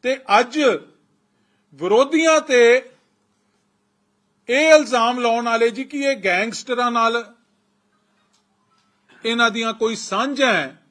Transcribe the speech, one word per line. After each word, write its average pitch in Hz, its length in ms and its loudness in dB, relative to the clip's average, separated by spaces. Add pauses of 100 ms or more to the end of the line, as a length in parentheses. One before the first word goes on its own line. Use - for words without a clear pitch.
ਤੇ 254 120 -2 (240)
ਅੱਜ 247 180 -4 (1160)
ਵਿਰੋਧੀਆਂ 277 640 2
ਤੇ 269 200 0 (1900)
ਇਹ 311 260 4
ਇਲਜ਼ਾਮ 247 460 0
ਲਾਉਣ 233 240 0
ਵਾਲੇ 233 260 0
ਜੀ 233 140 -10
ਕਿ 285 140 -10
ਇਹ 277 180 0
ਗੈਂਗਸਟਰਾਂ 220 760 -4
ਨਾਲ 233 440 -2 (1900)
ਇਹਨਾਂ 233 260 0
ਦੀਆਂ 226 220 -6
ਕੋਈ 220 240 -4
ਸਾਂਝਾਂ 254 560 -2
ਹੈ 147 380 -4